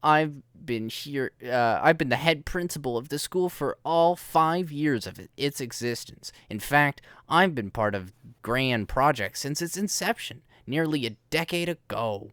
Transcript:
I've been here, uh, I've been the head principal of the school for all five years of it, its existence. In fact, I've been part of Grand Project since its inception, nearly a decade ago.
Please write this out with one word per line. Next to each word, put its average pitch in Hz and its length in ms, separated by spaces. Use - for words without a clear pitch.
I've 151 320
been 113 340
here, 139 440
uh, 120 380
I've 160 160
been 151 100
the 120 80
head 151 280
principal 151 520
of 127 120
the 147 100
school 180 300
for - 360
all 170 320
five 165 540
years 143 360
of 95 120
it, 92 180
its 143 240
existence. - 720
In 107 100
fact, 143 400
I've 175 260
been 107 160
part 107 240
of 95 180
Grand 123 460
Project 131 500
since 147 240
its 170 140
inception, 196 680
nearly 151 400
a 110 100
decade 170 380
ago. 107 640